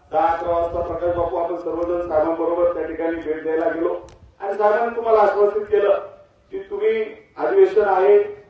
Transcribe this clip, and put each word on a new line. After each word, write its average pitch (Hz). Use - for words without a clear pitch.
दहा 156
अकरा 170
वाजता 170
प्रकाश 170
बापू, 170
आपण 170
सर्वजण 170
साहेबांबरोबर 165
त्या 156
ठिकाणी 165
भेट 156
द्यायला 160
गेलो 165
आणि 196
साहेबांनी 214
तुम्हाला 226
आश्वासित 202
केलं 202
की 190
तुम्ही, 214
अधिवेशन 208
आहे 196